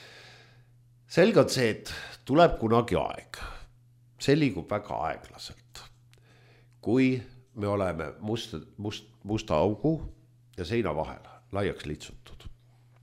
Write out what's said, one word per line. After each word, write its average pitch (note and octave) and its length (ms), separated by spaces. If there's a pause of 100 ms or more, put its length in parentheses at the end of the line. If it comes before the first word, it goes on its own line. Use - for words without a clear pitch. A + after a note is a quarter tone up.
(1120)
Selge F#3 320
on - 80
see, B2 240
et - 160 (320)
tuleb D#3+ 380
kunagi A2+ 340
aeg. - 440 (840)
See C#3 180
liigub G2+ 320
väga G#2 240 (140)
aeglaselt. - 720 (1000)
Kui C3 360 (440)
me G2+ 80
oleme F2 440 (120)
must-, A2 300 (240)
must-, G2+ 300 (160)
musta G2+ 340
augu G#2+ 380 (600)
ja F#2 80
seina F#2+ 320
vahel D2 300 (260)
laiaks G2 340
litsutud. - 600 (560)